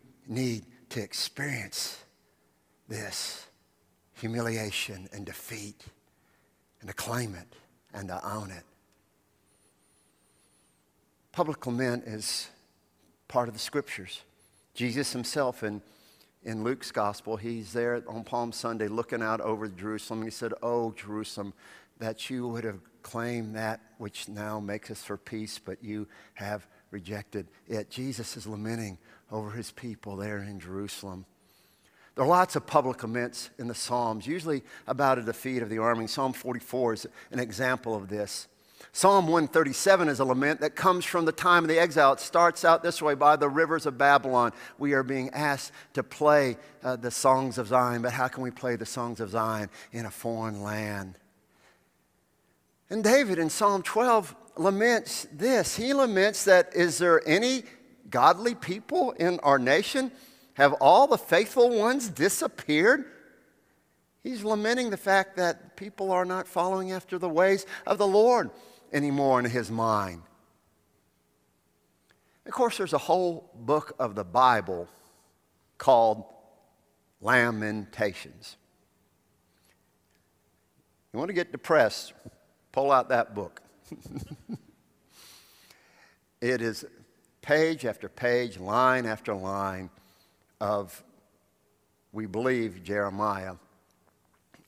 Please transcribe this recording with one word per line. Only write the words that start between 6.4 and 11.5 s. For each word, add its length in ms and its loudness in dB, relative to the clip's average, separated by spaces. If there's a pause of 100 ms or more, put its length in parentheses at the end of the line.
and 100 -18
to 60 -14
claim 400 -6
it 140 -18 (440)
and 180 -12
to 140 -10
own 280 -10
it. 100 -18 (2750)
Public 340 -4